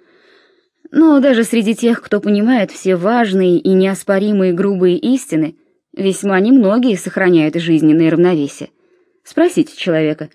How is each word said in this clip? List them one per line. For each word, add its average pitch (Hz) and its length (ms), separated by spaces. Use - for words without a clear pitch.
Но 302 300
даже 247 240
среди 220 320
тех, 233 260
кто - 180
понимает 208 520
все 185 240
важные 190 640
и 185 140
неоспоримые 190 800
грубые 185 440
истины, 170 580
весьма 196 460
немногие 226 580
сохраняют 170 580
жизненное 160 540
равновесие. 160 600
Спросите - 520
человека, 156 600